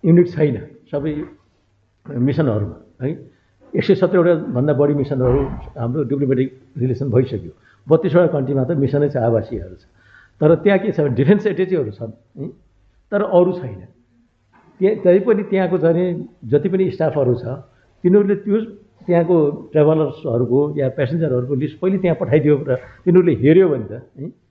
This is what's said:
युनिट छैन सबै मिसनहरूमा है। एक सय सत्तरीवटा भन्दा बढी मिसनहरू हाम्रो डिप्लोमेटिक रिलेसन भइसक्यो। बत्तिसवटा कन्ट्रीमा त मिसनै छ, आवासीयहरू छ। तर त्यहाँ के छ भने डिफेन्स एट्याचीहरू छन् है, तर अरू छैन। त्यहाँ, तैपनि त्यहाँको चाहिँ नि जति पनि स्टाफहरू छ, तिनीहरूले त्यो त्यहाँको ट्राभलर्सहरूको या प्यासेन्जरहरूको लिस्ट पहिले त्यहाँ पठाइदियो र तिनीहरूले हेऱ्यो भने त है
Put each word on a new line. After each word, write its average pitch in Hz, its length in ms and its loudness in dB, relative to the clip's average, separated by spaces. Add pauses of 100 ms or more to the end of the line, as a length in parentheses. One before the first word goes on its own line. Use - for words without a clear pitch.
युनिट 175 240 6
छैन 151 260 0 (380)
सबै 147 200 -4 (920)
मिसनहरूमा 120 720 -2 (240)
है। 131 80 -4 (640)
एक - 100 0
सय 196 140 4
सत्तरीवटा 170 560 2
भन्दा 139 240 0
बढी 143 160 2
मिसनहरू 131 480 0 (320)
हाम्रो 127 320 -4
डिप्लोमेटिक 135 420 -2 (300)
रिलेसन 127 320 -4
भइसक्यो। 110 440 -2 (360)
बत्तिसवटा 160 400 2
कन्ट्रीमा 139 340 -2
त 151 140 -2
मिसनै 143 320 0
छ, 143 80 -4
आवासीयहरू 107 640 -2
छ। - 20 -20 (540)
तर 156 240 4
त्यहाँ 202 240 2
के 208 80 -2
छ - 80 -2
भने 131 160 -2
डिफेन्स 196 320 2
एट्याचीहरू 165 480 -2
छन् 110 160 -12 (240)
है, 139 100 -10 (600)
तर 202 160 -2
अरू 180 320 4
छैन। 101 240 -12 (960)
त्यहाँ, 196 240 0
तैपनि 196 480 4
त्यहाँको 185 320 0
चाहिँ 165 160 2
नि 180 320 -4 (160)
जति 143 240 0
पनि 190 240 0
स्टाफहरू 143 480 0
छ, - 40 -12 (600)
तिनीहरूले 196 300 4 (100)
त्यो 208 120 0 (520)
त्यहाँको 170 280 2 (360)
ट्राभलर्सहरूको 139 880 0 (180)
या 131 160 -2
प्यासेन्जरहरूको 135 640 -4
लिस्ट 147 240 -6
पहिले 190 160 -2
त्यहाँ 180 240 -2
पठाइदियो 143 340 2 (140)
र - 320 -6
तिनीहरूले 175 320 4
हेऱ्यो 160 320 4
भने 127 240 -2
त 98 40 -12 (200)
है - 380 -16